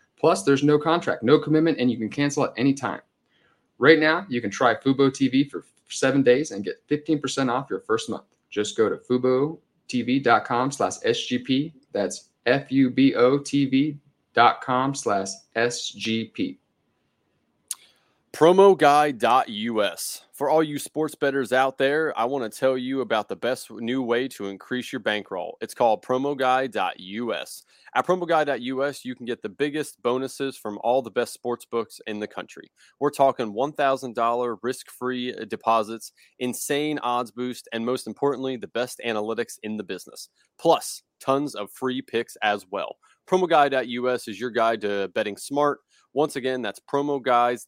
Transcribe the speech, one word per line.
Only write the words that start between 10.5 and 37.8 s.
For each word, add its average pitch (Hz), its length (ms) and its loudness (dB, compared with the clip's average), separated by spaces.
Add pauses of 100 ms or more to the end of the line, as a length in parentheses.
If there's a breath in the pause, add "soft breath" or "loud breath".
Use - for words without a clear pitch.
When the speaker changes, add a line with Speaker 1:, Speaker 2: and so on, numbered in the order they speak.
Speaker 1:
slash 101 260 -2 (100)
S 113 160 2
G 123 160 -4
P. 135 360 -2 (200)
That's - 380 -4 (140)
F 135 240 2
U 135 200 4
B 131 260 4
O 127 240 4
T 143 260 0
V 139 320 0 (360)
dot 120 260 6
com 131 340 -2
slash 98 360 -2 (260)
S 120 320 -2
G 113 460 -4
P. 92 260 -6 (1700 soft breath)
Speaker 2:
Promo 185 440 8
guy 147 340 6
dot 117 360 2
U 110 340 -2
S. - 420 -4 (100)
For 143 160 -2
all 156 120 4
you 147 160 -4
sports 151 380 -6
bettors 135 380 -2
out 135 240 2
there, 143 420 0
I 113 60 0
wanna 127 240 -4
tell 131 280 0
you 131 220 -4
about 110 300 -2
the 95 80 -6
best 123 340 -4
new 117 320 -4
way 120 240 0
to 107 200 -10
increase 117 440 -8
your 131 80 -8
bankroll. 98 600 -6
It's 113 120 -10
called 113 300 2
promo 135 340 -2
guy 131 300 0
dot 98 320 -4
U 104 340 -8
S. - 300 -10 (320 soft breath)
At 127 100 2
promo 175 220 0
guy 160 160 2
dot 143 160 -2
U 131 240 -4
S, 139 220 -6
you 123 100 -8
can 123 100 -14
get 117 160 -6
the 110 60 -8
biggest 143 560 -6
bonuses 131 540 -4
from 104 260 -10
all 127 180 2
the 117 80 -12
best 113 220 -2
sports - 320 -8
books - 440 -6
in 107 120 -6
the 104 80 -6
country. - 420 -16 (300 soft breath)
We're 143 120 0
talking 127 420 0
one 131 180 -4
thousand 135 440 -2
dollar 120 460 -2
risk-free 123 880 -8
deposits, 113 640 -2 (280 soft breath)
insane 143 640 -4
odds 120 280 -2
boost, 123 400 -10
and 113 140 -6